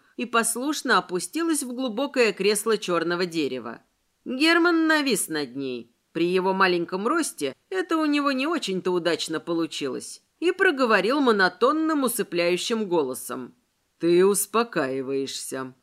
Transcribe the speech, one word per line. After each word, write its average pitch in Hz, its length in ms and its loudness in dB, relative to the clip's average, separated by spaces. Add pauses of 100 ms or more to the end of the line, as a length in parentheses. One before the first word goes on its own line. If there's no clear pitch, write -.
(160)
и 247 100 -4
послушно 240 720 0
опустилась 294 680 -2
в 247 100 -8
глубокое 247 600 0
кресло 208 440 0
черного 175 480 0
дерева. 127 560 -4 (440)
Герман 330 600 2
навис 277 420 2
над 147 260 -6
ней. 127 380 -8 (200)
При 170 120 0
его 185 280 2
маленьком 185 540 0
росте 254 480 -2 (140)
это 359 280 -2
у 311 80 0
него 285 260 2
не 262 160 0
очень-то 190 440 -2
удачно 160 480 0
получилось. 151 840 -6 (160)
И 339 120 2
проговорил 269 680 2
монотонным, 269 840 2
усыпляющим 190 840 -2
голосом: 127 680 -4 (440)
«Ты 175 260 4
успокаиваешься, 135 1600 -2